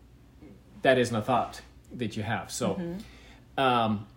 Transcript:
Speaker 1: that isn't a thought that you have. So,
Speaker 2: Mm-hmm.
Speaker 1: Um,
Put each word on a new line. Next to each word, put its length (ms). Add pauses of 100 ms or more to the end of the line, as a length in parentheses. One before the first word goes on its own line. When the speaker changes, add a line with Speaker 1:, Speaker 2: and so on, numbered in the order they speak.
(840)
Speaker 1:
that 140
isn't 180
a 60
thought 400 (320)
that 220
you 80
have. 280
So, 240
Speaker 2:
Mm-hmm. 240 (600)
Speaker 1:
Um, 580